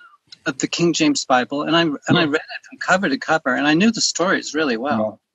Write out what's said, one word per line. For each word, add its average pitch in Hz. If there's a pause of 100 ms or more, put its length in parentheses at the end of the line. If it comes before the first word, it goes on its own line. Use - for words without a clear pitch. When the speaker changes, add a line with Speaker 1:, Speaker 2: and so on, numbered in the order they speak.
(460)
Speaker 1:
of 254
the -
King 170
James 151
Bible, 131
and 151
I, 170
and 151 (120)
I -
Speaker 2:
Yeah. -
Speaker 1:
read 143
it -
from -
cover 185
to 135
cover, 156
and 135
I 151
knew 202
the 220
stories 165
really 143
well. 110 (140)